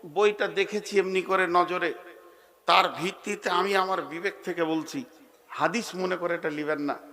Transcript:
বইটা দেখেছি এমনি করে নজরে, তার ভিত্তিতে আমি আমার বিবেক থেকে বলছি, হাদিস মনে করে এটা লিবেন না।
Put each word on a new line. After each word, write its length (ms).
বইটা 400
দেখেছি 520
এমনি 240
করে 240
নজরে, 480
তার 220
ভিত্তিতে 600
আমি 260
আমার 260
বিবেক 320
থেকে 200
বলছি, 400
হাদিস 460
মনে 220
করে 180
এটা 160
লিবেন 280
না। 160